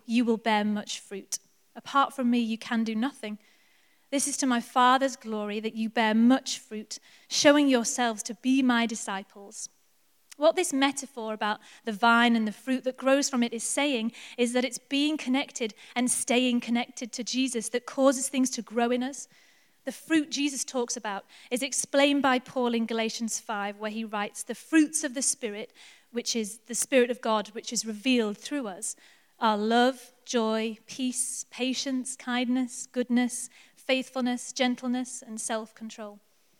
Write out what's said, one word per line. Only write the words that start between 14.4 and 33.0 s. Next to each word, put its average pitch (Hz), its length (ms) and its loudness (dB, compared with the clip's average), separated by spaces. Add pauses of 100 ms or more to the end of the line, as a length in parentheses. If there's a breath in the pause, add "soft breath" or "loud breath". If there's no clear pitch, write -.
that 247 120 2
it's 254 140 -6
being 294 360 0
connected 254 600 -2 (200 loud breath)
and 247 140 0
staying 247 520 2
connected 233 500 -4
to 247 120 -8
Jesus 247 460 -2
that 247 160 -4
causes 269 440 2
things 262 220 0
to 233 120 -8
grow 233 260 0
in 247 140 0
us. 277 240 -8 (580 soft breath)
The 269 60 -8
fruit 311 400 0
Jesus 269 320 -2
talks 240 340 -4
about 202 280 -8 (260 loud breath)
is 254 100 -2
explained 277 640 2
by 254 160 4
Paul 247 340 -2
in 226 140 0
Galatians 226 520 -4
five, 202 380 -6
where 214 140 -6
he 226 120 -8
writes, 208 380 -6
"The 233 140 -10
fruits - 480 2
of 269 100 -4
the 269 80 -6
Spirit," 214 500 -4 (380 loud breath)
which - 260 -4
is 214 300 -4
the 240 100 -10
Spirit 247 360 2
of 233 100 -8
God, 214 280 -2
which - 220 -12
is 220 140 -4
revealed 220 520 0
through 285 300 -6
us, 185 280 -10 (440 soft breath)
"are 214 180 2
love, 240 560 2 (120)
joy, 220 600 -2
peace, - 640 -4
patience, 254 640 -4
kindness, 247 760 -2
goodness, 247 600 0 (240 soft breath)